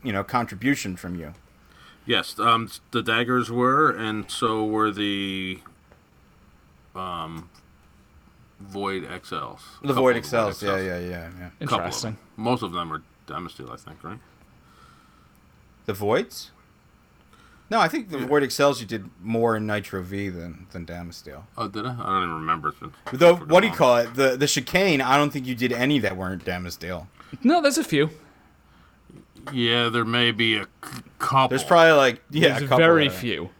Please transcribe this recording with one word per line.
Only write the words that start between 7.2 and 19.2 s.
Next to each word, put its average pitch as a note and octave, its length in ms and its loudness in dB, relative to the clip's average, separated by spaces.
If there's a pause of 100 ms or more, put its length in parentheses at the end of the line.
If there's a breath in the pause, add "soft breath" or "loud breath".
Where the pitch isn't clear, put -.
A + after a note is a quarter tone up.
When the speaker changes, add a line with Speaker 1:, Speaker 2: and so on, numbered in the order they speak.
Speaker 2:
Void G2 500 -6
X F2+ 220 -12
Ls. - 280 -10 (200)
Speaker 1:
The C#3+ 80 -4
Speaker 2:
Couple - 0 -
Speaker 1:
Void - 0 -
Speaker 2:
of C3 60 2
the C3 60 2
Void B2+ 160 6
Speaker 1:
X A2+ 160 -6
Ls, G#2+ 300 -2
yeah, G2 60 -2
Speaker 2:
X G2 100 0
Ls. F#2+ 60 -2
Speaker 1:
yeah, F2+ 140 -4
yeah, F2 300 -8 (100)
yeah. F2+ 100 -16 (180)
Speaker 2:
Couple A#2+ 120 0
of F2 60 -4
Speaker 3:
Interesting. G#2+ 260 -6
Speaker 2:
them. G#2 80 -10 (180)
Most A#2 260 -2
of F2+ 80 -8
them E2+ 220 -6
are D#2 80 -10 (260)
Damasteel, D2 440 -12
I A#1+ 40 -14
think, - 280 -20
right? G#2 160 -14 (1700 soft breath)
Speaker 1:
The G#2+ 80 -6
Voids? G#2+ 580 -4 (1160 soft breath)
No, A3+ 100 0
I G#3 100 4
think A#3+ 200 -6
the D3 100 -6
Speaker 2:
Yeah. B2+ 80 -4
Speaker 1:
Void C#3+ 160 4
X B2 160 -4
Ls C#3+ 200 4
you A#2 60 -10
did G2 240 -8 (120)